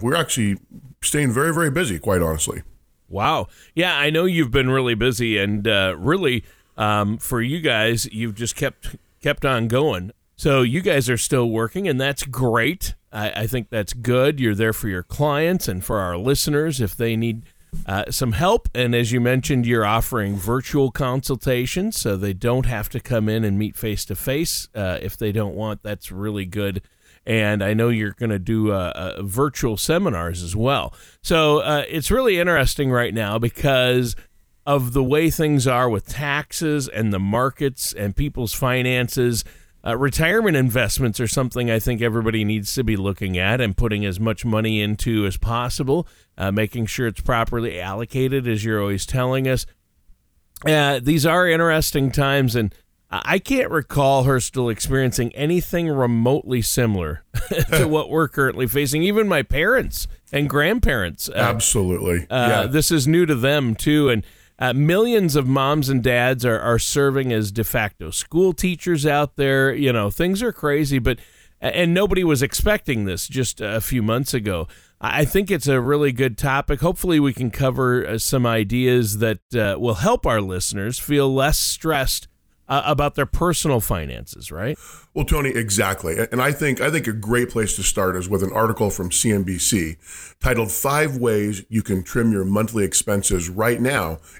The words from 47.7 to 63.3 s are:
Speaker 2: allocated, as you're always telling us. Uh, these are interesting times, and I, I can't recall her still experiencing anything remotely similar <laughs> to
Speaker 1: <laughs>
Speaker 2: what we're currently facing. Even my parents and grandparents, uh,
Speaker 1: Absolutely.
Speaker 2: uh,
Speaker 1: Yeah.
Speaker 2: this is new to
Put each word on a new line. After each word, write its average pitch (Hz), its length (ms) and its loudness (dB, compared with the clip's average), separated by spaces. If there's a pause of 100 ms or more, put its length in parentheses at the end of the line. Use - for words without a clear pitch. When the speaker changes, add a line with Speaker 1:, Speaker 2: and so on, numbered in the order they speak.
Speaker 2:
allocated, 120 680 -2
as 107 160 0
you're 110 160 0
always 101 260 -2
telling 131 400 0
us. 131 180 0 (1000)
Uh, 147 360 4
these 139 240 4
are 175 240 4
interesting 156 640 2
times, 135 460 2
and 110 180 0 (380)
I, 98 120 -4
I 175 140 2
can't 262 320 0
recall 139 540 2
her 131 160 4
still 123 280 -2
experiencing 123 680 0
anything 170 520 0
remotely 123 720 2
similar 98 600 -2 (260)
<laughs> 160 220 0
to 156 160 2
Speaker 1:
<laughs> - 20 0
Speaker 2:
what 151 220 0
we're 156 160 2
currently 131 400 0
facing. 143 380 0
Even 208 240 2
my 156 160 2
parents 190 640 0 (240)
and 143 180 0
grandparents, 143 800 0
uh, - 80 -10
Speaker 1:
Absolutely. 92 920 0
Speaker 2:
uh, 123 200 0
Speaker 1:
Yeah. 120 180 2
Speaker 2:
this 143 240 2
is 151 160 2
new 165 180 4
to 151 120 2